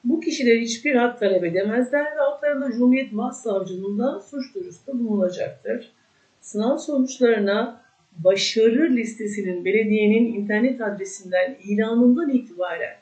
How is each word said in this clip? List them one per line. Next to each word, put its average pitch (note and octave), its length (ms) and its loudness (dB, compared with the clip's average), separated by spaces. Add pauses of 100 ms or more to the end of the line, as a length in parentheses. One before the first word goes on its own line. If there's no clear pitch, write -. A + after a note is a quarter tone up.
Bu D#4 160 0
kişiler A#3+ 360 2
hiçbir A#3 380 -2
hak A#3+ 260 2
talep F#3+ 240 2
edemezler A3+ 600 0
ve D4+ 160 -6
haklarında C#4 520 0
Cumhuriyet B3 400 2
Başsavcılığında G#3 1080 -4
suç - 340 -12
duyurusunda F#3+ 440 -10
bulunacaktır. G#3 960 -4 (480)
Sınav A#3+ 380 -2
sonuçlarına A#3+ 1040 0 (360)
başarı A3 800 4
listesinin G3+ 680 -4
belediyenin G#3+ 680 4
internet G#3+ 460 0
adresinden F#3 840 -4
ilanından A#3 680 2
itibaren F3 720 -4